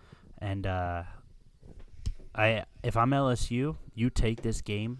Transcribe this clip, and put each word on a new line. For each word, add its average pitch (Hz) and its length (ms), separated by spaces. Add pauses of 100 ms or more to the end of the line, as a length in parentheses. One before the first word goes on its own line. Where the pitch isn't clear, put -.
(380)
and, 98 280
uh, 90 380 (1300)
I, 110 300 (200)
if 113 140
I'm 127 160
L 139 160
S - 200
U, 135 280 (160)
you 120 160
take 113 320
this 113 180
game 110 400